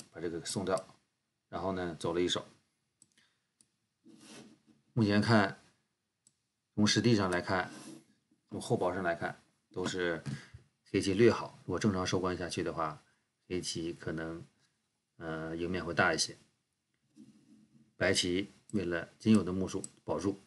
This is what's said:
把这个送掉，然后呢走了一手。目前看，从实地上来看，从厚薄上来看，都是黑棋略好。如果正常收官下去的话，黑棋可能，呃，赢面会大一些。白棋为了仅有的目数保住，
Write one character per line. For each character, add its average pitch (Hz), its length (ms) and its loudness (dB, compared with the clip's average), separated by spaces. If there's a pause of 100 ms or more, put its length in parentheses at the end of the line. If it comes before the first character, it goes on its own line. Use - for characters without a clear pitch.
(120)
把 85 80 -12
这 85 100 -4
个 80 140 -8
送 98 200 -4
掉， 92 320 -2 (520)
然 90 120 -8
后 95 120 -2
呢 90 260 -2
走 85 160 -2
了 87 60 2
一 90 80 2
手。 - 180 -2 (2500)
目 123 100 4
前 101 180 6
看， 104 400 4 (1160)
从 104 100 6
实 107 140 6
地 113 160 6
上 95 120 2
来 87 120 0
看， 90 320 -2 (760)
从 98 120 -8
厚 117 160 0
薄 90 180 0
上 95 80 -4
来 85 140 0
看， - 260 -8 (300)
都 92 120 -4
是 87 380 -2 (680)
黑 101 80 2
棋 95 120 0
略 107 200 8
好。 - 320 -6
如 - 80 -6
果 87 80 -2
正 107 120 2
常 92 140 -2
收 92 140 0
官 90 180 -2
下 87 100 -6
去 90 140 -4
的 82 100 -4
话， 78 300 -4 (460)
黑 90 120 -4
棋 82 340 -6
可 85 180 -8
能， 82 340 -8 (720)
呃， 80 400 -8
赢 85 120 -4
面 90 160 -4
会 85 80 -4
大 82 220 4
一 - 40 -4
些。 - 200 -4 (1600)
白 92 180 2
棋 92 380 0 (180)
为 101 140 -2
了 85 340 -4
仅 110 160 6
有 104 80 4
的 87 100 -2
目 95 140 -2
数 95 160 -6 (220)
保 76 160 -2
住， 95 260 -2